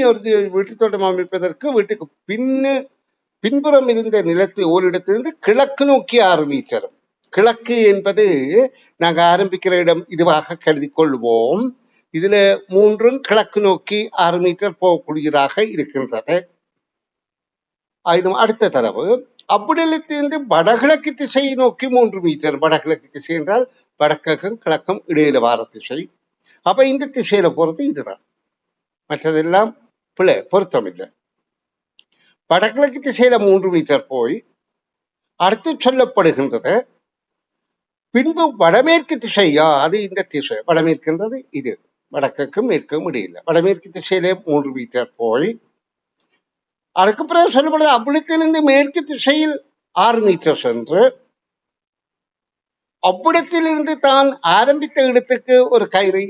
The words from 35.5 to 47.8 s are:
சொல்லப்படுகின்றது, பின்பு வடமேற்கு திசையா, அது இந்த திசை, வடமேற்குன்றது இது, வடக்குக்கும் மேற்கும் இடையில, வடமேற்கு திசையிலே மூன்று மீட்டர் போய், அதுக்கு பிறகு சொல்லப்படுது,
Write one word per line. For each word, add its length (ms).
சொல்லப்படுகின்றது, 880
பின்பு 300
வடமேற்கு 600
திசையா, 500
அது 180
இந்த 200
திசை, 440
வடமேற்குன்றது 720
இது, 220
வடக்குக்கும் 580
மேற்கும் 380
இடையில, 360
வடமேற்கு 460
திசையிலே 420
மூன்று 260
மீட்டர் 440
போய், 340
அதுக்கு 320
பிறகு 320
சொல்லப்படுது, 400